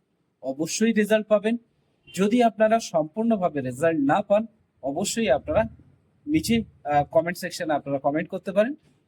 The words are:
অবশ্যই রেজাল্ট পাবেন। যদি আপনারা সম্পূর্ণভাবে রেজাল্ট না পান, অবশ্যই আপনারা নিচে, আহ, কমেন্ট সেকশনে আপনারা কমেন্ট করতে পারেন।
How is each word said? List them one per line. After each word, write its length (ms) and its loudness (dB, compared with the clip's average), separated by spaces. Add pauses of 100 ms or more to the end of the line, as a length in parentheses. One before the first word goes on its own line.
(420)
অবশ্যই 500 -2
রেজাল্ট 340 2
পাবেন। 280 2 (600)
যদি 280 2
আপনারা 380 2
সম্পূর্ণভাবে 800 -2
রেজাল্ট 400 0
না 220 2
পান, 240 2 (360)
অবশ্যই 480 -2
আপনারা 320 0 (640)
নিচে, 280 0 (300)
আহ, 200 0
কমেন্ট 340 0
সেকশনে 360 -6
আপনারা 240 -4
কমেন্ট 300 -2
করতে 240 -10
পারেন। 220 0 (340)